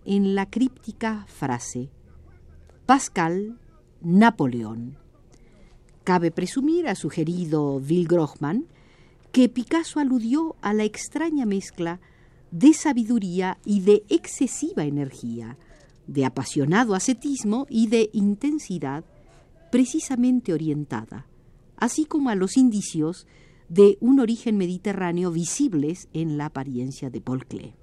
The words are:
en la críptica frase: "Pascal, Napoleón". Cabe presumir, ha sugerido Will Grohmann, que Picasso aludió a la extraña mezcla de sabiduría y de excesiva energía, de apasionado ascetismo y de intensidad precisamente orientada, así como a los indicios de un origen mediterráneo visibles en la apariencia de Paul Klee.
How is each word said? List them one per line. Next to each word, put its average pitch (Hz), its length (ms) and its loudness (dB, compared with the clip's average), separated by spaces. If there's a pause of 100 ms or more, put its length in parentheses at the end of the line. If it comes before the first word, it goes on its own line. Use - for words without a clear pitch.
en 196 300 2
la 196 160 -4
críptica 220 760 -4
frase: 127 600 -8 (960)
"Pascal, 208 720 0 (440)
Napoleón". 131 1000 0 (1040)
Cabe 175 260 2
presumir, 277 580 -2
ha 202 60 -2
sugerido 156 840 -2
Will 160 300 0
Grohmann, 170 600 0 (640)
que 247 180 6
Picasso 302 500 -2
aludió 269 600 0
a 208 140 -2
la 214 80 2
extraña 285 640 -4
mezcla 180 520 -4 (520)
de 262 240 8
sabiduría 208 880 -2
y 202 160 0
de 208 280 6
excesiva - 760 -2
energía, 123 720 -6 (500)
de 139 160 0
apasionado 151 720 0
ascetismo 254 720 -2
y 220 180 2
de 220 260 2
intensidad 202 880 -2 (720)
precisamente 254 800 0
orientada, 143 760 -6 (480)
así 302 300 -2
como 277 240 -2
a 208 60 0
los 190 200 -2
indicios 196 720 0 (400)
de 202 320 8
un 269 220 6
origen 226 360 0
mediterráneo 180 720 -2
visibles 170 800 -2
en 160 240 -4
la 147 80 -4
apariencia 135 640 -6
de 117 100 -10
Paul 127 260 -6
Klee. - 380 -14